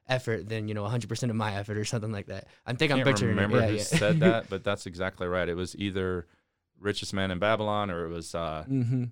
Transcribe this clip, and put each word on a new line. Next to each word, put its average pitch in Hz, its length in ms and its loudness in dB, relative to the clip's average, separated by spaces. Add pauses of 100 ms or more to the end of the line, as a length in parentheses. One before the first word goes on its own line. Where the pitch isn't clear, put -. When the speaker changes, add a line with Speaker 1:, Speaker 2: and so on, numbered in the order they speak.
Speaker 1:
effort 113 400 -2
than, 110 180 -4
you 107 80 -4
know, 104 100 -4
a 101 40 -4
hundred 117 200 -2
percent 120 220 -2
of 110 60 0
my 107 180 0
effort," 104 220 -4
or 107 80 -2
something 110 280 -4
like 101 140 -8
that. 98 220 -12 (180)
I 123 80 -4
think 143 180 2
I'm 127 60 4
Speaker 2:
Can't 123 120 4
Speaker 1:
butchering 98 280 4
it. - 20 4
Speaker 2:
remember 104 200 4
Speaker 1:
Yeah, 113 80 4
Speaker 2:
who 107 80 2
Speaker 1:
yeah. 104 60 -2
<laughs> - 0 -
Speaker 2:
said 165 380 4
that, 113 300 4
but 95 140 -4
that's 101 220 -2
exactly 92 400 -4
right. 87 220 2
It 85 60 0
was 90 220 -4
either 92 500 -2 (520)
Richest 101 340 -4
Man 95 180 0
in 90 80 -2
Babylon 104 520 2
or 85 160 -4
it - 20 -6
was, 85 260 -8
uh, 80 320 -4
Speaker 1:
Mm-hmm. 127 460 0